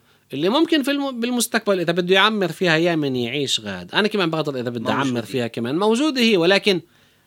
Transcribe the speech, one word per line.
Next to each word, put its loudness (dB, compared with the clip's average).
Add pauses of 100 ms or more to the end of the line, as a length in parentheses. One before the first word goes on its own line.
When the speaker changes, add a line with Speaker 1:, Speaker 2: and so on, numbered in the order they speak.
(320)
Speaker 1:
اللي -2
ممكن 2
في -2
الم-، -4
بالمستقبل -2
إذا 0
بده 2
يعمر 4
فيها 2
يمن 0
يعيش -2
غاد. -10
أنا 2
كمان -2
بقدر -4
إذا -4
بدي -6
Speaker 2:
موجودة. -2
Speaker 1:
أعمر -2
فيها -4
كمان، -4
موجودة 0
هي، 4
ولكن 2 (460)